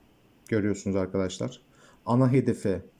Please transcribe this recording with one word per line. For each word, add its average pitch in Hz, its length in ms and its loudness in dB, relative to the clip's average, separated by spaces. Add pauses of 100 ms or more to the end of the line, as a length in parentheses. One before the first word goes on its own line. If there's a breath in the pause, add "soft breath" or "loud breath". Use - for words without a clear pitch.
(480)
Görüyorsunuz 101 480 0
arkadaşlar. 95 640 -4 (440 soft breath)
Ana 123 260 4
hedefi 110 500 0 (180)